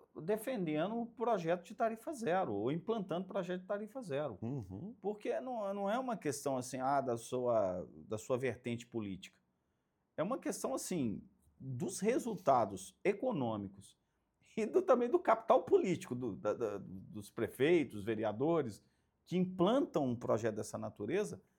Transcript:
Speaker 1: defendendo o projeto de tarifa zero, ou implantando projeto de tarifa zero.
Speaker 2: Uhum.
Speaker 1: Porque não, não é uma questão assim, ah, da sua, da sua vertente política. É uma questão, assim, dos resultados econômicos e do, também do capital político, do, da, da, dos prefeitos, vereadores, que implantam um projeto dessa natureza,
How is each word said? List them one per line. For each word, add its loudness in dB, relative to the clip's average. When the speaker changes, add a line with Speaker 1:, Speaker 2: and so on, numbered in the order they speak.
Speaker 1:
defendendo 0
o -4
projeto 0
de -16
tarifa -2
zero, 0
ou 2
implantando -2
projeto -2
de -12
tarifa -6
zero. -4
Speaker 2:
Uhum. -6
Speaker 1:
Porque -4
não, -4
não 0
é 2
uma -2
questão -2
assim, -4
ah, 4
da 0
sua, 2
da -4
sua 0
vertente -4
política. -8
É 0
uma -2
questão, -4
assim, -2
dos -6
resultados 2
econômicos -2
e 0
do, 4
também 6
do 4
capital 4
político, 2
do, -4
da, 0
da, -2
dos -12
prefeitos, 2
vereadores, 0
que 0
implantam 2
um 0
projeto 0
dessa -6
natureza, -4